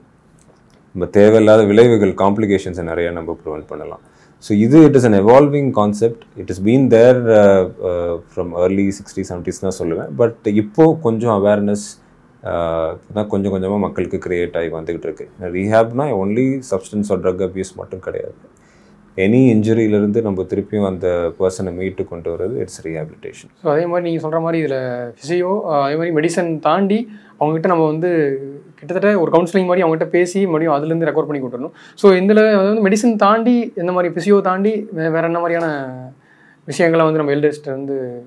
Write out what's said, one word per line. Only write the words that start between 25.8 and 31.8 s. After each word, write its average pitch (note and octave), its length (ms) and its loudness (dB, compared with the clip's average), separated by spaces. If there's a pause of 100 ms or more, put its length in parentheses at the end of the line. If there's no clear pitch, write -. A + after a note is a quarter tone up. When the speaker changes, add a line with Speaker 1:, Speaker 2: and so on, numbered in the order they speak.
Speaker 2:
அதே C#3 120 -2
மாதிரி E3+ 180 -4
மெடிசன் E3 460 -2
தாண்டி F#3+ 400 0 (340)
அவங்ககிட்ட D#3+ 340 -2
நம்ம E3 180 2
வந்து D#3+ 240 -2 (680)
கிட்டத்தட்ட F3+ 340 -2 (100)
ஒரு D#3 120 0
கவுன்சிலிங் F3+ 360 2
மாதிரி F3+ 160 2
அவங்ககிட்ட D#3+ 260 0
பேசி F3+ 300 0
மறுபடியும் D#3+ 360 0
அதுலேருந்து D#3+ 320 -2
ரெக்கவர் C#3+ 200 -2
பண்ணி D3 140 -6
கொடுத்துடணும். B2 320 -10 (220)